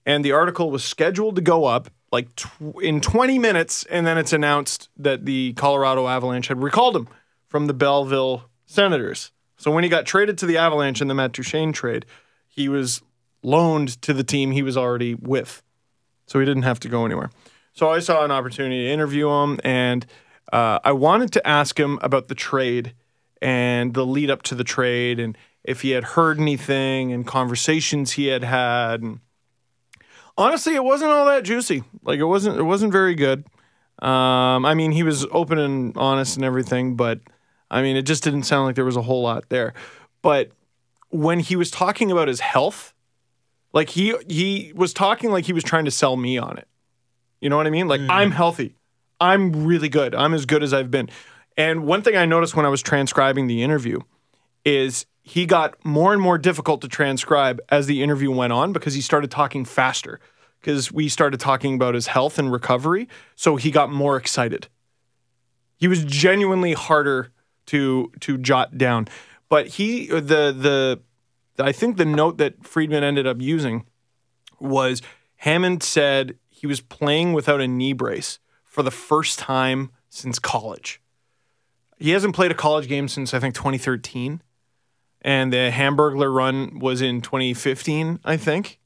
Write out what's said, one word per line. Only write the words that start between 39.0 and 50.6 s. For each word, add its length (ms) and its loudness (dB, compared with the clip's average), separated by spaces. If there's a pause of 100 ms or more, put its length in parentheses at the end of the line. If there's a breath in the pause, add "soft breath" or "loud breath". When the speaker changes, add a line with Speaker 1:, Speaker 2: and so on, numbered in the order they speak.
Speaker 1:
whole 200 0
lot 280 -4
there. 240 -2 (480 loud breath)
But 300 2 (580)
when 300 0
he 160 -2
was 160 0
talking 400 0
about 160 2
his 120 -4
health, 540 -2 (800)
like, 160 2
he, 260 -2 (120)
he 480 -4
was 180 0
talking 380 -2
like 140 -2
he 80 -4
was 100 -2
trying 220 0
to 60 -2
sell 260 0
me 200 -2
on 200 -8
it. 100 -18 (760)
You 80 -2
know 80 2
what 100 2
I 20 0
mean? 180 0
Like, 140 0
Speaker 2:
Mm. 80 -2
Speaker 1:
"I'm 220 4
healthy. 440 -2 (460)
I'm 440 4
really 220 2
good. 280 0
I'm 180 2
as 120 -2
good 180 2